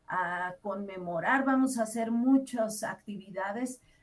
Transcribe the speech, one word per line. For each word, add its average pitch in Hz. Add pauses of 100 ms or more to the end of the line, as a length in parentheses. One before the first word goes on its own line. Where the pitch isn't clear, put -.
a 180
conmemorar, 196
vamos 262
a 226
hacer 226
muchas 240
actividades, 202 (240)